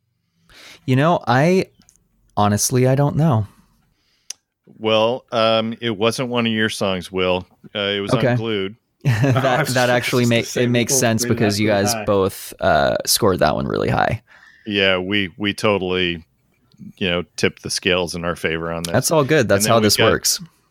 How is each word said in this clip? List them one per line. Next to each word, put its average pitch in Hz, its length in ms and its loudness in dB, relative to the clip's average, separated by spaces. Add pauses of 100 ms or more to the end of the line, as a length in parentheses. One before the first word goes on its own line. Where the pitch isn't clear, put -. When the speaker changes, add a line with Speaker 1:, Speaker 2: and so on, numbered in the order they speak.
(840)
Speaker 1:
You 127 120 2
know, 156 300 2
I 160 400 2 (720)
honestly, 104 500 2
I 131 100 2
don't 143 200 0
know. 135 300 2 (1300)
Speaker 2:
Well, 110 540 2
um, 113 480 0
it 117 160 -4
wasn't 113 320 0
one 120 180 -2
of 113 60 -2
your 110 160 0
songs, 95 440 -4
Will. 92 340 0 (280)
Uh, 107 60 -8
it 101 200 -2
was 101 140 -6
Speaker 1:
Okay. 131 140 0
Speaker 2:
Unglued. 110 520 -4
Speaker 1:
<laughs> - 60 -20 (180)
That, 127 400 0
Speaker 3:
I 127 180 0
was 143 120 -4
Speaker 1:
that 123 120 2
Speaker 3:
just 123 40 2
Speaker 1:
actually 123 340 0
Speaker 3:
gonna 117 160 2
Speaker 1:
ma-, 107 40 -4
Speaker 3:
say, 123 200 -4
Speaker 1:
it 120 40 0
makes 120 240 0
Speaker 3:
we 135 40 0
both 127 40 0
Speaker 1:
sense 117 240 0
Speaker 3:
agree 120 100 0
Speaker 1:
because 104 260 0
you 107 80 2
Speaker 3:
that's 101 180 2
Speaker 1:
guys 104 80 0
Speaker 3:
pretty 110 80 -6
high. - 20 -12
Speaker 1:
both, 98 560 -2
uh, 71 360 2 (100)
scored 95 320 2
that 71 160 2
one 65 120 -2
really 50 220 -2
high. - 340 -2 (440)
Speaker 2:
Yeah, 98 320 2
we, 95 400 -4
we 101 160 -2
totally, 90 680 0 (760)
you 98 100 -2
know, 87 140 0 (140)
tipped - 260 -2
the 76 80 -8
scales 87 440 -2
in 85 120 -8
our 85 100 -4
favor 82 340 -4
on 85 120 -6
this. 85 100 -8
Speaker 1:
That's - 180 0
all 156 140 2
good. 127 240 0
That's 101 160 2
Speaker 2:
And - 20 0
then 107 40 2
Speaker 1:
how 117 80 4
Speaker 2:
we've 107 60 2
Speaker 1:
this 104 120 2
Speaker 2:
got 110 160 2
Speaker 1:
works. - 280 -2 (300)